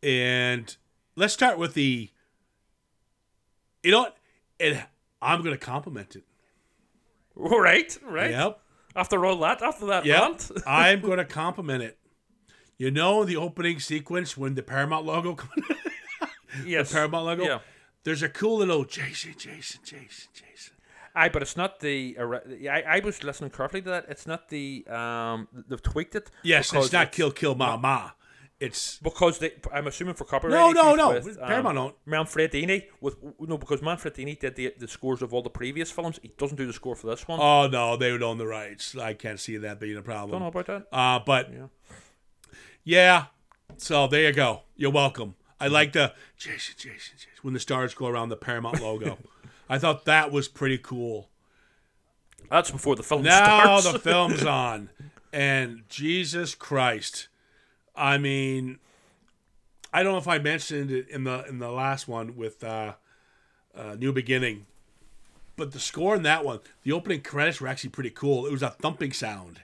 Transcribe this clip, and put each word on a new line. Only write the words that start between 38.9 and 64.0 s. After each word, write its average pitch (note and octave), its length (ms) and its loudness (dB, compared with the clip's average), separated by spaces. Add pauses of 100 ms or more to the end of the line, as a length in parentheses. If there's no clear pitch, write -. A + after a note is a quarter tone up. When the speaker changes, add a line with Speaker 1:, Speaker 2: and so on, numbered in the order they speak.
Speaker 1:
I A2+ 160 -6
can't G#2+ 260 -10
see A2 180 -8
that G#2 220 -10
being G#2+ 180 -8
a G2+ 40 -12
problem. G#2 300 -8
Speaker 2:
Don't F#3 100 -6
know F3 180 -6
about F3+ 80 -8
that. G3+ 280 -10
Speaker 1:
Uh, B2+ 300 4
but B2+ 260 2
Speaker 2:
Yeah. B2+ 160 -16 (1160)
Speaker 1:
yeah, F3 420 8 (520)
so C#3+ 300 2
there D3 200 4
you D3 60 2
go. B2+ 280 2 (140)
You're C#3 160 0
welcome. C3+ 440 0 (240)
I C#3 60 -2
Speaker 2:
Mm-hmm. C#3+ 80 2
Speaker 1:
like D3+ 200 4
the C#3+ 200 2 (240)
Jason, - 400 -12
Jason, - 400 -18
Jason - 120 -20 (140)
when C3 100 -6
the B2+ 60 -2
stars B2+ 340 -2
go C3 140 -6
around A#2 220 -2
the A2 80 -6
Paramount A#2 440 -4
logo. A2 420 -4
Speaker 2:
<laughs> - 460 -20
Speaker 1:
I C3 100 0
thought D3+ 260 0
that D#3 260 4
was C#3+ 160 -2
pretty C3 300 -2
cool. A#2+ 520 -8 (1200)
Speaker 2:
That's E3+ 220 2
before C3+ 240 0
the A2+ 80 -10
film D3 200 0
Speaker 1:
Now G3+ 560 8
Speaker 2:
starts. F3+ 140 2
Speaker 1:
the - 60 0
Speaker 2:
<laughs> E3 100 -2
Speaker 1:
film's F3 360 4
on, B2 440 -2 (420)
and C3+ 560 0
Jesus E3 680 -4
Christ, B2 720 -2 (680)
I C#3 220 2
mean, C3+ 600 -2 (1120)
I F3+ 100 4
don't G3 100 2
know F#3+ 40 0
if E3+ 100 -6
I E3+ 120 2
mentioned D3 520 -4
it C3 180 -4
in C3+ 140 -8
the, C3 240 -4
in C3 120 -12
the A#2+ 120 -8
last C3+ 360 -4
one A#2 280 -8
with, A2+ 300 -10
uh, A2 300 -8 (800)
uh, G#2+ 240 -12
New C3 140 -2